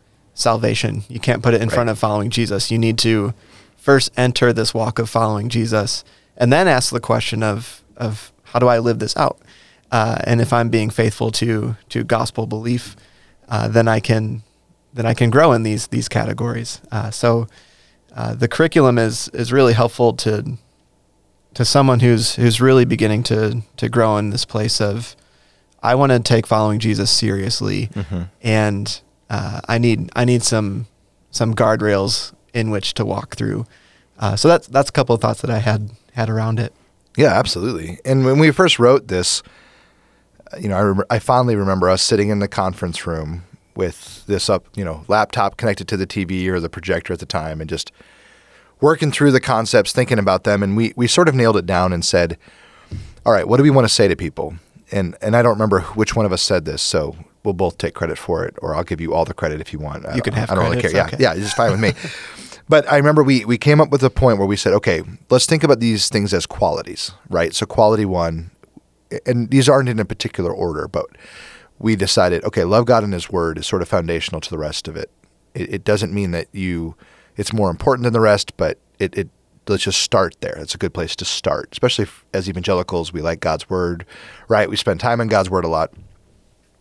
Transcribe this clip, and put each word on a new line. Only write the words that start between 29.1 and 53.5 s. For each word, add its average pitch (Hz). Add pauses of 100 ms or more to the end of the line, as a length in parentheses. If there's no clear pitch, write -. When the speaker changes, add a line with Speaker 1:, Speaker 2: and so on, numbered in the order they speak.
Speaker 1:
uh, 101
I 117
need, 113
I 120
need 123
some, 107 (440)
some 113
guardrails 104 (220)
in 113
which 101
to 110
walk 98
through." 110 (520)
Uh, 107
so 143
that's, 170
that's 135
a -
couple 123
of 113
thoughts 117
that 131
I 113
had, 107 (240)
had 113
around 110
it. 117 (440)
Speaker 2:
Yeah, 139
absolutely. 95
And 131
when 135
we 156
first 185
wrote 123
this, 90 (1120)
uh, -
you 107
know, 98
I 95
remember, 98
I 117
fondly 123
remember 95
us 92
sitting 101
in 104
the 101
conference 92
room 82 (320)
with -
this 98
up, 92
you 101
know, 78
laptop 104
connected 101
to 107
the 92
T 98
V 92
or 92
the 82
projector 85
at 85
the 87
time 78
and 80
just - (880)
working 151
through 143
the 131
concepts, 113
thinking 123
about 95
them. 104
And 98
we, 113
we 123
sort 170
of 143
nailed 113
it 87
down 92
and 85
said, 87 (880)
"All 117
right, 90
what 107